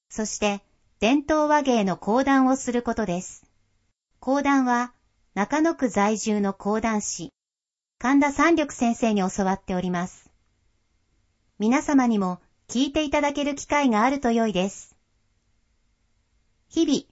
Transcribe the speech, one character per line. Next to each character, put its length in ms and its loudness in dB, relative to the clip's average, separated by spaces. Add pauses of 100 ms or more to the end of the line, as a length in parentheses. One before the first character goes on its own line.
そ 160 -8
し 160 -8
て 240 -2 (340)
伝 260 2
統 240 0
話 140 4
芸 220 2
の 120 0
講 280 0
談 220 4
を 100 2
す 160 -6
る 100 -2
こ 120 -4
と 120 -2
で 160 -4
す。 220 -20 (720)
講 240 -2
談 220 2
は 280 -2 (420)
中 260 -2
野 140 2
区 140 -2
在 300 0
住 220 -2
の 120 -2
講 280 -4
談 200 -2
師、 320 -10 (680)
神 220 2
田 120 2
三 220 4
緑 180 -2
先 220 0
生 200 0
に 80 2
教 220 -2
わ 80 0
っ 120 -6
て 100 -6
お 60 -2
り 100 -4
ま 180 -4
す。 220 -20 (1300)
皆 240 2
様 240 2
に 120 2
も 220 -4 (280)
聞 180 -2
い 60 -8
て 120 -2
い 60 -6
た 100 0
だ 120 0
け 120 -4
る 100 -4
機 120 -12
会 220 0
が 140 2
あ 80 2
る 100 -4
と 120 0
良 160 0
い 40 -4
で 160 0
す。 280 -16 (1700)
日 180 0
々、 120 0 (140)